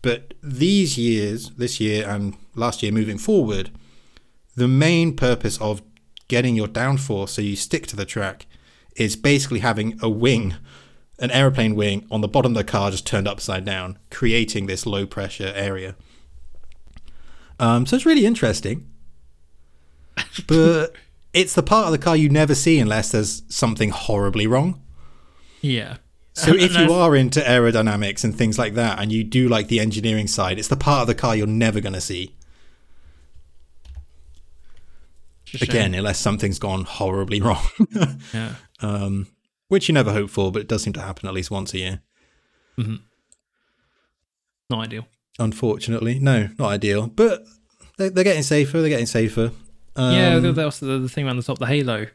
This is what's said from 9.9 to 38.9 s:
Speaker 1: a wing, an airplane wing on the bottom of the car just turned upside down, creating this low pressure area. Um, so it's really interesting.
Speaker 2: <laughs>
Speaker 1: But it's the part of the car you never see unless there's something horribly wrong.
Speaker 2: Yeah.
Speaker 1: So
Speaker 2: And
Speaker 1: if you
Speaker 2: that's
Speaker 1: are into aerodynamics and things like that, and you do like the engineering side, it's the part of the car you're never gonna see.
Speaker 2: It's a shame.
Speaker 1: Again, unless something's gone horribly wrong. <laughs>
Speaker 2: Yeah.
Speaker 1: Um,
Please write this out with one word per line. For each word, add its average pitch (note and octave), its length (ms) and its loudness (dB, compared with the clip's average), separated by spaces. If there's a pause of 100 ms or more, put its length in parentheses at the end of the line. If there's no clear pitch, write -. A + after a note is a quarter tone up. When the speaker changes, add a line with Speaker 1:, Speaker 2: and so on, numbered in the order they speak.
Speaker 1:
a A2+ 80 0
wing, A2 460 0 (640)
an B2 120 -2
airplane B2+ 440 4
wing G#2 360 0
on A2 100 -2
the G#2 60 -2
bottom A#2+ 240 2
of A2 60 0
the G2+ 140 0
car G2+ 200 0
just - 160 -8
turned G2+ 200 -2
upside G2 380 -6
down, F#2+ 320 -6 (140)
creating A2 560 0
this F#2+ 180 -6
low G2 200 -2
pressure G2 500 -8
area. F#2+ 400 -6 (1600)
Um, A#2+ 260 4
so A#3+ 100 0
it's C4 100 0
really D4+ 200 6
interesting. B2+ 640 0 (1300)
Speaker 2:
<laughs> - 80 -6 (220)
Speaker 1:
But D#3+ 460 4 (400)
it's F3+ 220 2
the F#3+ 80 4
part G#3 240 4
of E3 40 2
the D#3 60 2
car E3 180 2
you D#3 140 6
never D3 260 4
see D#3+ 240 4
unless A2 320 2
there's G#2+ 380 -2
something A2 400 0
horribly G2+ 580 0
wrong. C#3 340 0 (800)
Speaker 2:
Yeah. A#2+ 360 -4 (360)
Speaker 1:
So - 180 2
Speaker 2:
And F#3 100 8
Speaker 1:
if F3+ 120 4
you F3 60 4
Speaker 2:
that's E3 140 6
Speaker 1:
are E3+ 220 6
into C3+ 260 4
aerodynamics A2 840 2
and G#2+ 120 0
things A2 220 0
like A2 180 -2
that, A2+ 240 -2
and G#2+ 120 -2
you A2 120 0
do B2 260 2
like A2 180 2
the A#2 120 2
engineering G#2+ 480 0
side, F#2 320 -2
it's G#2 100 -6
the C#3 80 2
part C3+ 240 2
of A2+ 60 0
the A#2 80 2
car A#2 200 -2
you're G#2 120 0
never A2 340 0
gonna F#2+ 200 -6
see. F#2 340 -8 (3000)
Speaker 2:
It's - 60 -20 (100)
a - 20 -2
shame. - 40 -6
Speaker 1:
Again, G2+ 260 2
unless G2 240 -2
something's G2 400 -2
gone F#2+ 260 -4
horribly G2 560 -2
wrong. G#2+ 240 0 (280)
<laughs> C#3+ 400 -4
Speaker 2:
Yeah. A2+ 220 -8 (260)
Speaker 1:
Um, G2 460 -4 (420)